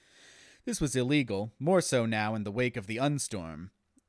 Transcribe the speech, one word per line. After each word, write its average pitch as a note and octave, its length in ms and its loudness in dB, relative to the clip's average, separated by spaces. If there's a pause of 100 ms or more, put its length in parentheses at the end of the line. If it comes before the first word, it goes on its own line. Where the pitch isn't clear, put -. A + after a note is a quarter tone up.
(640)
This A#3+ 160 -4
was C3 160 0
illegal, A#2+ 640 2
more E3+ 240 4
so A#2+ 240 2
now G#2+ 280 0
in G#2+ 100 -4
the G#2 60 -4
wake B2 280 0
of F#2+ 80 -8
the A2 100 -4
Unstorm. G2 760 -4 (360)